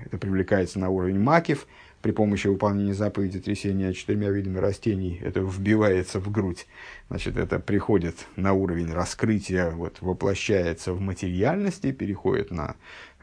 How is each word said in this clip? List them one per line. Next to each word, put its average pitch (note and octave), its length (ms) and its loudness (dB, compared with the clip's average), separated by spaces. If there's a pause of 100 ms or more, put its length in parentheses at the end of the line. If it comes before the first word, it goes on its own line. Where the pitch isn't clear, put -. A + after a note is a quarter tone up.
это - 120 -8
привлекается F#2+ 600 0
на F#2 100 0
уровень F#2+ 320 2
макив, D#3+ 460 2 (400)
при G#2+ 60 2
помощи G#2 340 2
выполнения G2+ 480 2
заповеди G2 460 -2
трясения G2 520 -2
четырьмя G#2 380 -2
видами F#2+ 280 -2
растений, F#2+ 680 -2
это F#2 160 -2
вбивается F#2+ 800 2
в G2+ 100 -4
грудь. F#2+ 380 -2 (400)
Значит, - 280 -4
это F2+ 220 0
приходит F#2+ 560 2 (220)
на F#2+ 160 2
уровень F2 400 0
раскрытия, F#2 800 0
вот, E2 300 -6
воплощается F#2 920 0
в F2+ 80 -4
материальности, G#2 920 0
переходит G2 640 -2
на, D#2+ 240 -6 (460)